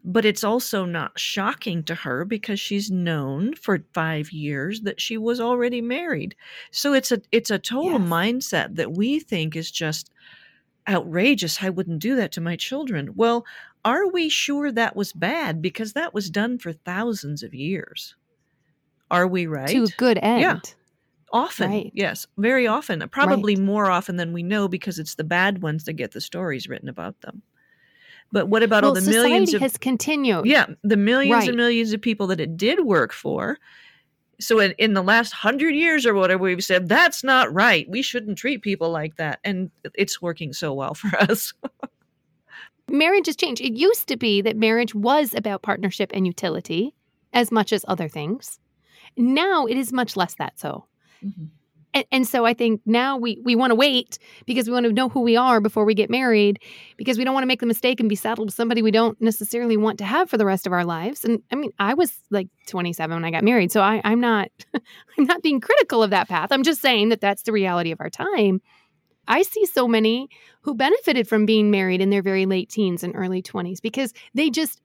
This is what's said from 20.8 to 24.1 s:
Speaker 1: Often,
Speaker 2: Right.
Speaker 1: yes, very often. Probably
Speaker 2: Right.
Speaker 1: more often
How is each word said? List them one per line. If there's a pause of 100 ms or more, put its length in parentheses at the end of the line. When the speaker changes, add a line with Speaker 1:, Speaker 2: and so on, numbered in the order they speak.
Speaker 1:
Often,
Speaker 2:
Right.
Speaker 1:
yes, (120)
very
often.
Probably
Speaker 2:
Right.
Speaker 1:
more
often